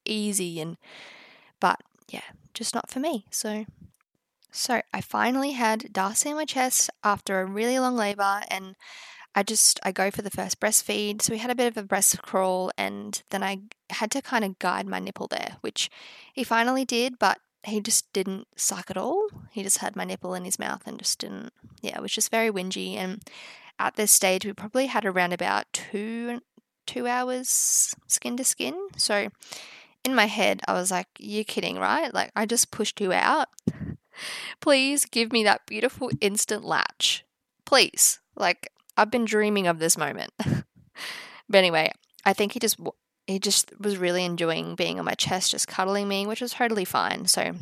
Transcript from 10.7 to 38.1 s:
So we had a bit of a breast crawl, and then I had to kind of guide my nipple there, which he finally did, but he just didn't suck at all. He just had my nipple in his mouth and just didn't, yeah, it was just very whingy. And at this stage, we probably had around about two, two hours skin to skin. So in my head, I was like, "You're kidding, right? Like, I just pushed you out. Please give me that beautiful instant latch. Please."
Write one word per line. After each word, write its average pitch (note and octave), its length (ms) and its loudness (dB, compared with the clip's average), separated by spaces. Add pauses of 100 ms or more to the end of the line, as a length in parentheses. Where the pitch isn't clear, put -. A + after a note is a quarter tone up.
So A#3+ 120 0
we A3+ 60 -4
had A#3+ 120 -4
a B3 40 0
bit A#3+ 120 2
of A#3 100 -2
a G#3 100 -8
breast - 340 2
crawl, F#3 560 0
and G3+ 520 -6
then G3 140 -2
I G3 160 -4 (300)
had A3 220 -2
to C#4 100 -2
kind A#3 220 -2
of G3 160 -4
guide F#3+ 280 -2
my F#3+ 120 -4
nipple - 280 -8
there, - 340 -6
which - 280 -4 (440)
he C4 100 -4
finally A#3+ 420 2
did, A#3+ 340 0
but G3 200 2 (240)
he G#3+ 180 -2
just - 320 0
didn't F#3+ 420 -2
suck - 340 -4
at F#3 80 -6
all. E4+ 300 -2 (240)
He G3+ 120 -8
just F#3+ 160 2
had - 160 -4
my F#3 100 -4
nipple F#3 280 -8
in F3+ 120 -8
his F#3 140 -12
mouth - 260 -6
and - 140 -12
just - 200 -2
didn't, - 320 -12 (300)
yeah, - 160 -8
it - 40 -8
was - 120 -6
just - 180 0
very A3+ 180 2
whingy. F#3+ 460 -6
And F#3 260 -6 (560)
at - 180 -2
this G#3+ 160 4
stage, F#3+ 340 4
we G3+ 80 -6
probably A#3 320 -2
had A#3+ 200 -2
around F3+ 280 2
about G#2 400 0
two, A#3 680 -6 (440)
two B3 220 -4
hours B3+ 840 2 (140)
skin - 300 0
to B3+ 80 -2
skin. F4 500 -2
So - 340 2 (760)
in C4 80 2
my A3 100 8
head, G#3 420 2
I - 60 2
was F#3 160 0
like, F#3 180 -2 (120)
"You're G#3 240 -4
kidding, F#3 340 -4
right? A#3+ 360 0
Like, - 200 -2
I G#3+ 120 0
just A#3 260 2
pushed - 300 -4
you F#3+ 100 2
out. C#4 380 4 (1120)
Please C#4 440 4
give A3+ 280 0
me A3+ 100 4
that - 240 4
beautiful A#3 420 -2 (120)
instant - 420 0
latch. - 640 0 (400)
Please." - 540 4 (160)